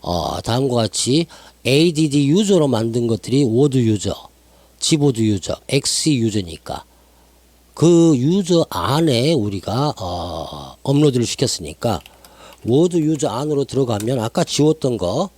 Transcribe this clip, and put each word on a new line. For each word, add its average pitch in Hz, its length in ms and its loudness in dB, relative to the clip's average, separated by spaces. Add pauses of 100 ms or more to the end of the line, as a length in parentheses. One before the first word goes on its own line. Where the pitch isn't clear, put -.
어, 78 400 -4
다음과 123 340 -2
같이 120 500 0 (400)
에이디디 147 640 2
유저로 185 380 4
만든 117 400 0
것들이 117 360 0
워드 131 340 2
유저, 107 520 0 (500)
지보드 143 400 0
유저, 104 360 0 (120)
엑스 - 420 -2
유저니까 101 760 -4 (880)
그 165 420 6
유저 165 540 0
안에 135 640 0
우리가, 104 640 -2
어, 82 840 -10
업로드를 139 420 2
시켰으니까 92 720 -4 (680)
워드 165 320 2
유저 151 300 0
안으로 139 380 -2
들어가면 120 540 -2
아까 113 240 -2
지웠던 143 540 0
거 104 400 -4